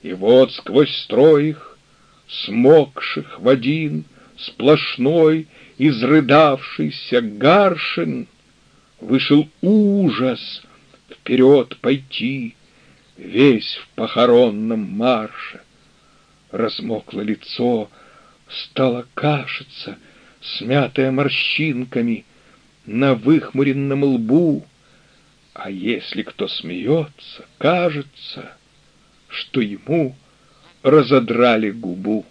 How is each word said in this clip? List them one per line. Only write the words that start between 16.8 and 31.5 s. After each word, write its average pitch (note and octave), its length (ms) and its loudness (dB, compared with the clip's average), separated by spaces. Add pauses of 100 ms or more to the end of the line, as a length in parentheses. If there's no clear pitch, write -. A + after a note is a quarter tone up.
лицо, A2 680 -4 (580)
стало B2 640 -4
кашица, - 840 -6 (420)
смятое C3 680 -2
морщинками, B2+ 1120 -4 (640)
на B2+ 280 0
выхмуренном C#3 920 0
лбу. C#3 600 0 (920)
А - 160 -14
если G2 520 -8
кто - 260 -8
смеётся, A2+ 960 -6 (120)
кажется, D#3 1000 -4 (720)
что - 320 -6
ему — C3 560 -4 (680)
разодрали A#2+ 840 4